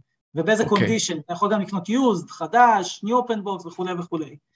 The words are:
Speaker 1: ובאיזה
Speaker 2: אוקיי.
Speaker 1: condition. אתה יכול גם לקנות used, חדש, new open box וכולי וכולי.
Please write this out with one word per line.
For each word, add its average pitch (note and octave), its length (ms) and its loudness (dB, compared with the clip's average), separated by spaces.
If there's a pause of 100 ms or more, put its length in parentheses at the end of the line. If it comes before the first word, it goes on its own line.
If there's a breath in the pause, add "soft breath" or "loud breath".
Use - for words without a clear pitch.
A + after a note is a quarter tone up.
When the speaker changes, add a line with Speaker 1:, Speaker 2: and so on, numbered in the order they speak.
(360)
Speaker 1:
ובאיזה G#3 280 2
Speaker 2:
אוקיי. G#3 340 2
Speaker 1:
condition. F3 280 -4
אתה F3 80 -8
יכול G3 180 0
גם G#3+ 100 0
לקנות F3+ 280 -6
used, A3 400 2
חדש, G3 760 2
new A#3+ 220 0
open A3+ 100 -2
box F#3 300 -8
וכולי F#3 260 -6
וכולי. E3 420 -6 (200)